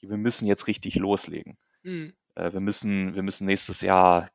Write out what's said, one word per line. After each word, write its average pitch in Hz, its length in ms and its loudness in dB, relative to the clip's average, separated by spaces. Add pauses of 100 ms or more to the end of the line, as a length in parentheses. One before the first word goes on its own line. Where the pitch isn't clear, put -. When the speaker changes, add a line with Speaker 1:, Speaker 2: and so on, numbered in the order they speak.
Speaker 1:
wir 101 160 -8
müssen 110 300 -2
jetzt 101 200 2
richtig - 280 -4
loslegen. 95 640 -2 (240)
Speaker 2:
Mhm. 170 320 -10 (200)
Speaker 1:
Äh, 87 180 -4
wir 95 80 -6
müssen, 98 540 -2
wir 95 80 -4
müssen 98 240 -6
nächstes 98 340 -2
Jahr 90 540 6